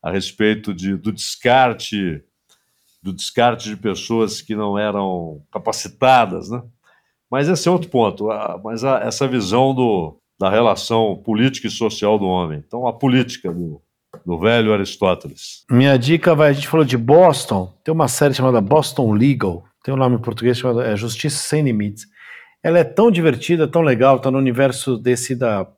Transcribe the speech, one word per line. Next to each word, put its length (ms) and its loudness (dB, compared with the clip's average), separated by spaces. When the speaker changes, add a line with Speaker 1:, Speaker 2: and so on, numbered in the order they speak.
Speaker 1:
A 100 -8
respeito 600 -2
de, 240 -4
do 160 -6
descarte, 1080 0
do 100 -10
descarte 560 -2
de 80 -10
pessoas 640 -4
que 140 -8
não 240 -4
eram 640 -4
capacitadas, 960 0
né? 140 -10
Mas 180 0
esse 200 0
é 20 2
outro 200 0
ponto, 400 0
a, 320 -6
mas 220 -8
a, 160 2
essa 280 -4
visão 460 0
do, 440 -2
da 100 0
relação 760 0
política 420 -2
e 40 -6
social 480 0
do 80 -2
homem. 380 -2
Então, 220 -8
a 60 -4
política 600 -2
do, 300 -10
do 140 -6
velho 340 2
Aristóteles. 1000 -4
Speaker 2:
Minha 280 4
dica 360 2
vai, 160 4
a 20 2
gente 160 -4
falou 180 2
de 100 -2
Boston, 760 4
tem 80 -4
uma 160 0
série 260 2
chamada 260 2
Boston 520 0
Legal, 520 0
tem 80 -4
um 60 -2
nome 180 2
em 40 -2
português 360 -2
chamado, 240 -2
é, 160 -2
Justiça 400 -6
Sem 260 -2
Limites. 440 -4
Ela 180 4
é 40 4
tão 260 2
divertida, 580 0
tão 140 0
legal, 360 4
tá 120 -2
no 80 0
universo 580 0
desse 380 -2
da 320 -2